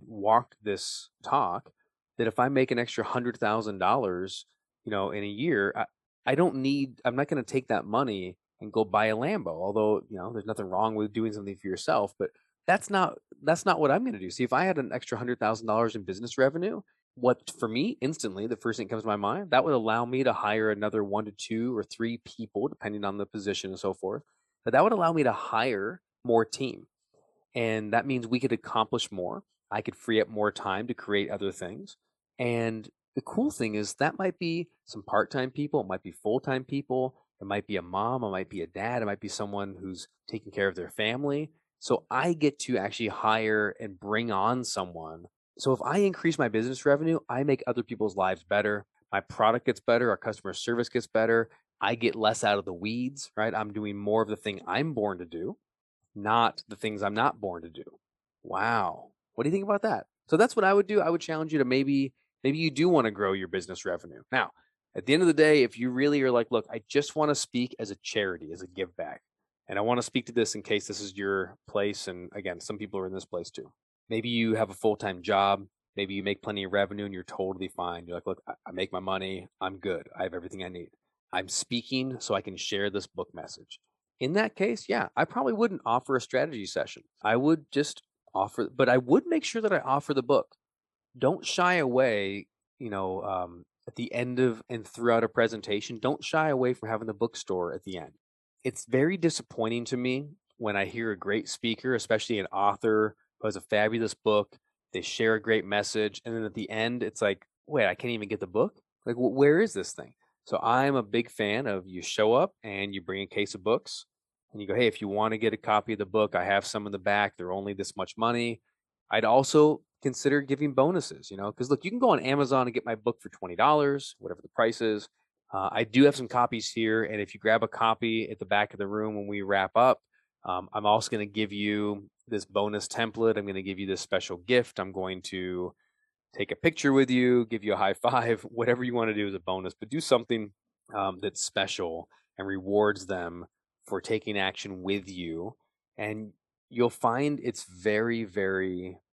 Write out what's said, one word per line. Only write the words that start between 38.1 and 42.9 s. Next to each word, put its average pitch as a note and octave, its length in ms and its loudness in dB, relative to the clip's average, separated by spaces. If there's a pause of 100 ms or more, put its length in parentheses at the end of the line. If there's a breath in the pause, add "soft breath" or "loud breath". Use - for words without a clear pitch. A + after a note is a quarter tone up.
it G#2 80 -2
might F#2+ 180 -4
be F#2+ 120 -8
a E2 60 -6
dad, A2+ 360 -4
it - 20 -2
might G#2 140 -4
be G2+ 80 -10
someone G2+ 520 -6
who's F#2 280 -12 (200)
taking G#2+ 240 -12
care G2 160 2
of F2+ 80 -2
their F2 140 -8
family. C#3+ 600 -2 (280)
So - 300 0
I C#3+ 240 2
get D3+ 260 2
to B2 180 -2
actually G2+ 320 -2